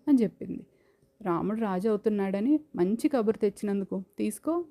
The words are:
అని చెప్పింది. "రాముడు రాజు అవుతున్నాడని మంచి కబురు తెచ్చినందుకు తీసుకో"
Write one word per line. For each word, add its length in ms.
అని 160
చెప్పింది. 420
"రాముడు 400
రాజు 280
అవుతున్నాడని 720
మంచి 340
కబురు 280
తెచ్చినందుకు 680
తీసుకో" 540